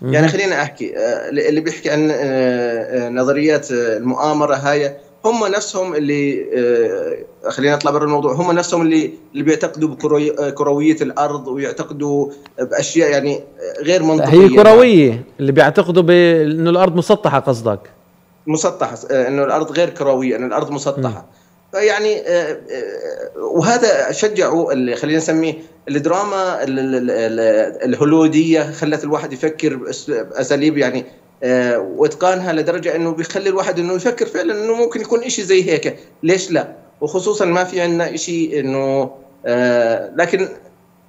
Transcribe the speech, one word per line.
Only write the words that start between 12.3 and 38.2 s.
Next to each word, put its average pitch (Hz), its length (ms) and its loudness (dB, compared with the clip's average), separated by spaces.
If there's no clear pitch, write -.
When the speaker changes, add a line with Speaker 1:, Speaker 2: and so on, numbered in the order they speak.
Speaker 2:
بأشياء 139 500 0
يعني، 143 260 0
آه، - 460 -12
غير 175 200 2
Speaker 1:
لا، 156 60 2
Speaker 2:
منطقية. 147 220 2
Speaker 1:
هي 190 60 10
كروية، 208 760 8
اللي 139 120 0
بيعتقدوا 160 520 4
ب-، 165 80 4
إنه 165 180 0
الأرض 180 260 2
مسطحة 175 440 2
قصدك؟ 113 400 -2
Speaker 2:
مسطحة، 151 500 -2
آه، 131 160 2
إنه 139 160 0
الأرض 151 280 0
غير 165 180 0
كروية، 131 460 0
إنه 120 120 -4
الأرض 143 240 -4
مسطحة. 135 480 -4
Speaker 1:
مم. - 240 -20
Speaker 2:
فيعني، 208 560 0
آه، 170 240 0
آه، - 80 -8
وهذا 165 680 2
شجعوا 165 640 0
اللي 123 220 -2
خلينا 147 220 -2
نسميه 160 360 -2
الدراما 175 760 -2
ال-، 135 160 -4
ال-، 131 160 -2
ال-، 123 140 -2
ال-، 110 800 0
الهوليودية، 156 720 2
خلت 151 320 -4
الواحد 147 300 -4
يفكر 151 440 -4
بأس-، 120 320 -10
بأساليب 139 680 -2
يعني، 127 280 -2
آه، 123 360 0
وإتقانها 170 760 0
لدرجة 160 420 -2
إنه 165 160 -2
بيخلي 180 380 -4
الواحد 190 300 -2
إنه 175 140 -2
يفكر 226 320 -2
فعلًا 220 400 -4
إنه 226 100 0
ممكن 233 260 -2
يكون 233 220 -2
إشي 247 200 -6
زي 185 280 2
هيك، 156 240 -2
ليش 180 280 0
لا؟ - 240 -2
وخصوصًا 185 440 -2
ما 175 180 0
في 180 180 -4
عنا 170 320 -2
إشي 160 460 -4